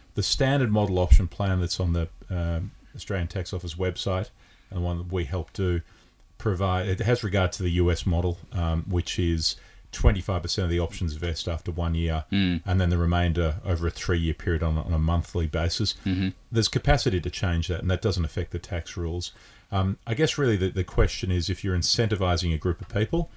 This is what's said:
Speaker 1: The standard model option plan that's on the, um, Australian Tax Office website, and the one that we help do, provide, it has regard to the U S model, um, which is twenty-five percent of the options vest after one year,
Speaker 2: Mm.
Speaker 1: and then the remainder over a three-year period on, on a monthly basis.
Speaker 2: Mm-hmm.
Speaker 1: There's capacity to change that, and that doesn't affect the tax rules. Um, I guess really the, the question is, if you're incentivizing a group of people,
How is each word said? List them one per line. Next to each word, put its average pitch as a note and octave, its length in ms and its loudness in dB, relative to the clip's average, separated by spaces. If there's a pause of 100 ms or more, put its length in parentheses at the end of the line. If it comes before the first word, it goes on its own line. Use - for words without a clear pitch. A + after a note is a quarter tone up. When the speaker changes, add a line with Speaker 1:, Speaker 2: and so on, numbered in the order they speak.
(160)
Speaker 1:
The G2 80 0
standard C3+ 480 2
model G2+ 280 2
option F2+ 280 6
plan F#2+ 320 0
that's F2 200 -2
on F2 140 2
the, E2 140 0 (220)
um, E2+ 420 -4 (240)
Australian F2+ 320 -4
Tax F#2 260 -6
Office E2+ 220 -6
website, F#2 540 -2 (400)
and F#2+ 80 -8
the F2+ 40 0
one F2 180 0
that F2 120 -8
we F2+ 140 0
help E2 280 -6
do, F2+ 280 0 (560)
provide, F#2 500 0
it F#2+ 140 -2
has A#2 220 0
regard F#2+ 300 2
to - 100 -6
the F2+ 80 2
U F2 200 4
S - 140 0
model, E2+ 320 2 (160)
um, E2 340 0
which F2+ 320 -2
is E2 360 2 (360)
twenty-five F#2+ 500 2
percent F2+ 220 -2
of F2 80 0
the E2+ 80 0
options E2 340 -2
vest D#2 340 -4
after E2+ 240 -4
one E2+ 240 -2
year, E2 360 0
Speaker 2:
Mm. F#2 340 2
Speaker 1:
and F#2 140 2
then F2+ 100 4
the F2 80 2
remainder E2+ 580 2 (100)
over E2+ 220 0
a - 40 -2
three-year E2 420 0
period E2 300 -2
on, D#2+ 140 0
on D#2 160 -2
a D#2 60 2
monthly E2 480 0
basis. E2 480 -2 (100)
Speaker 2:
Mm-hmm. F#2+ 240 0 (220)
Speaker 1:
There's A2+ 180 2
capacity B2+ 520 2
to E2 80 -4
change E2+ 380 0
that, E2 140 -2
and F2 100 0
that F2+ 100 0
doesn't F2+ 240 0
affect - 260 -4
the F2 80 -4
tax - 380 -8
rules. E2+ 360 -6 (380)
Um, F#2+ 260 0 (100)
I A2+ 80 -2
guess D3+ 220 2
really A#2+ 200 4
the, F#2 120 2
the F#2 140 -2
question - 480 2
is, F2+ 180 2
if F#2+ 140 -4
you're F#2 140 2
incentivizing F2+ 760 2
a D#2 40 0
group E2+ 240 0
of - 80 -14
people, D#3+ 480 0